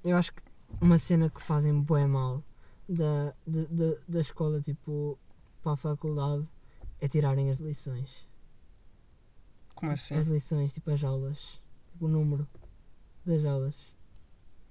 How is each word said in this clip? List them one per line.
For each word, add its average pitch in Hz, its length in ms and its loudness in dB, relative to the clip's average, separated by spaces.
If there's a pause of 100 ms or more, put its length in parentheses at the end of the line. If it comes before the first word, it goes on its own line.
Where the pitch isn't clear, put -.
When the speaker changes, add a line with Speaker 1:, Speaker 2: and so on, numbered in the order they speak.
Speaker 1:
eu 180 120 4
acho 175 160 2
que - 100 -16 (380)
uma 170 180 8
cena 160 320 4
que - 120 -10
fazem 147 380 4
bué 147 260 4
mal 135 360 0 (460)
da, 151 460 0 (120)
de, 160 200 -2
de, 165 320 0 (100)
da 170 120 0
escola, 151 400 -2
tipo, 147 580 -6 (440)
para 151 100 -2
a 143 40 0
faculdade, 147 680 -2 (540)
é 147 80 0
tirarem 139 420 2
as 131 80 0
lições. 135 680 -8 (1500)
Speaker 2:
Como 156 180 -2
Speaker 1:
Tipo, - 20 -2
Speaker 2:
assim? 139 220 -6
Speaker 1:
as 156 100 2
lições, 147 460 0
tipo, - 180 -6
as 143 140 0
aulas. 135 560 -4 (320)
Tipo, 170 140 -4
o - 20 2
número 147 380 2 (800)
das 160 200 2
aulas. 139 420 -2 (840)